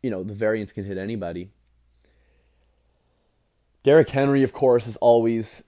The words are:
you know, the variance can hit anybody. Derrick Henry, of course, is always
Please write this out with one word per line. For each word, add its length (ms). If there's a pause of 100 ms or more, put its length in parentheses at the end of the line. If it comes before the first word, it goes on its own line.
you 80
know, 140
the 100
variance 380
can 140
hit 120
anybody. 520 (2250)
Derrick 260
Henry, 320
of 120
course, 340
is 100
always 720